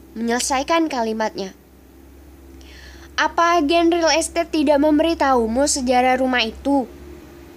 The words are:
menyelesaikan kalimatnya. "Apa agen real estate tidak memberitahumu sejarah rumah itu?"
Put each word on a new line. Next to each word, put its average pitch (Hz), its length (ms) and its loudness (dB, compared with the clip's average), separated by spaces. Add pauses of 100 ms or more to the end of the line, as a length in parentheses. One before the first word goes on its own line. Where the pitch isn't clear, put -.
(180)
menyelesaikan 277 720 -2
kalimatnya. 220 640 -4 (1600)
"Apa 339 480 2
agen 330 320 2
real 330 160 2
estate 320 400 -2
tidak 294 320 2
memberitahumu 294 880 2
sejarah 254 480 2
rumah 254 240 0
itu?" 254 480 -2 (680)